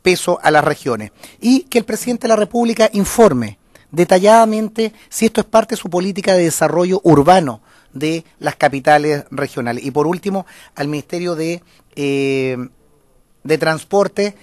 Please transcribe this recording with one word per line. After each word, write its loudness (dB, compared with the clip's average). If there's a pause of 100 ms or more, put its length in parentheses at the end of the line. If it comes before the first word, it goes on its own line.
peso 0
a 4
las 4
regiones. -4 (280)
Y 2
que -2
el -2
presidente -8
de 0
la 2
República 0
informe 2 (340)
detalladamente 2 (160)
si -2
esto -2
es -2
parte 0
de -10
su -12
política -2
de 2
desarrollo 0
urbano 4 (320)
de -6 (160)
las -6
capitales 0
regionales. -6
Y -8
por 0
último, -6 (300)
al -6
Ministerio -6
de, -6 (320)
eh, -4 (880)
de 0
Transporte -2